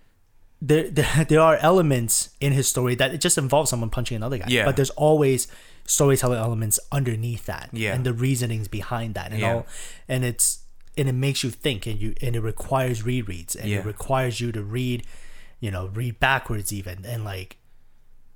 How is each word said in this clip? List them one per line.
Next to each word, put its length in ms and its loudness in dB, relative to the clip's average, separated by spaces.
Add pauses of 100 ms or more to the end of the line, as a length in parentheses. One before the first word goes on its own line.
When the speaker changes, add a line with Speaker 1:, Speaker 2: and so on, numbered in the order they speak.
(600)
Speaker 1:
there, 220 4
<laughs> 60 -8
there, 400 2
there 100 6
are 180 8
elements 720 4 (120)
in 100 2
his 160 2
story 280 0
that 180 6
it 80 -4
just 160 2
involves 320 4
someone 200 0
punching 280 -2
another 200 -2
guy. 120 -8
Speaker 2:
Yeah. 160 4
Speaker 1:
But 100 2
there's 160 4
always 560 4 (380)
storytelling 540 2
elements 400 0 (120)
underneath 540 -2
that 260 -8
Speaker 2:
Yeah. 220 -2
Speaker 1:
and 120 0
the 80 0
reasonings 540 -2
behind 480 -6
that 160 -8
and 100 -4
Speaker 2:
Yeah. 120 0
Speaker 1:
all. 140 -4 (420)
And 160 0
it's, 340 0 (380)
and 100 2
it 60 0
makes 300 0
you 80 -2
think, 340 -4
and 160 -2
you, 200 0
and 140 0
it 60 0
requires 640 -2
rereads, 520 -4
and 140 -6
Speaker 2:
Yeah. 100 0
Speaker 1:
it 60 -4
requires 560 -2
you 100 -2
to 100 -4
read, 440 -4 (540)
you 120 -4
know, 160 -6
read 320 -6
backwards 540 0
even. 320 -10
And, 180 -8
like, 340 -10 (800)